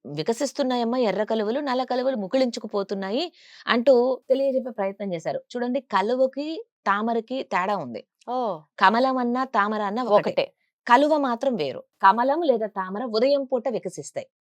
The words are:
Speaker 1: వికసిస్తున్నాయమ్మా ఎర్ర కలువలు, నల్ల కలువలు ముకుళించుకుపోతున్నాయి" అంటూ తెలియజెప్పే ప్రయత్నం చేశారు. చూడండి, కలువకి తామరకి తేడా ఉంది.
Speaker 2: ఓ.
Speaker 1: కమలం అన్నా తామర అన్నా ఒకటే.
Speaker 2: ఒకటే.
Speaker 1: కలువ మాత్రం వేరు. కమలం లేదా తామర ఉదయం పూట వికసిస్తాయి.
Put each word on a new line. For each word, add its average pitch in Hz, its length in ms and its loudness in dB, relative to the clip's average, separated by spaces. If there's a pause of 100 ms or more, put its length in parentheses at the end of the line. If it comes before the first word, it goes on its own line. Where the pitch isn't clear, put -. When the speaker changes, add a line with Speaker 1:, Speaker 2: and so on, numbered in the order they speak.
Speaker 1:
వికసిస్తున్నాయమ్మా 233 920 -2
ఎర్ర 214 260 0
కలువలు, 220 360 -2
నల్ల 262 240 -2
కలువలు 254 320 -2
ముకుళించుకుపోతున్నాయి" 214 1160 -4 (340)
అంటూ 247 640 4
తెలియజెప్పే 262 420 0
ప్రయత్నం 202 420 -6
చేశారు. 156 300 -6 (120)
చూడండి, 247 240 -2
కలువకి 262 840 -2 (200)
తామరకి 226 580 -2
తేడా 190 340 -2
ఉంది. 123 280 -10 (240)
Speaker 2:
ఓ. 233 300 -4 (200)
Speaker 1:
కమలం 240 380 4
అన్నా 247 260 -2
తామర 214 380 0
అన్నా 208 220 -2
ఒకటే. 208 260 4
Speaker 2:
ఒకటే. - 240 -2 (340)
Speaker 1:
కలువ 285 300 6
మాత్రం 262 380 0
వేరు. 143 280 -4 (180)
కమలం 240 400 4
లేదా 233 260 2
తామర 196 360 -6
ఉదయం 262 400 2
పూట 254 260 -4
వికసిస్తాయి. 170 580 -8 (180)